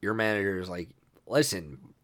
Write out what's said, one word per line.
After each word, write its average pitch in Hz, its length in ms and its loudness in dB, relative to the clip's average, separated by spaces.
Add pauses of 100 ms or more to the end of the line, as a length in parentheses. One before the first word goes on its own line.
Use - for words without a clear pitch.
your 104 140 0
manager 104 440 2
is 90 100 -4
like, 87 200 -8 (400)
"Listen, 90 500 0 (240)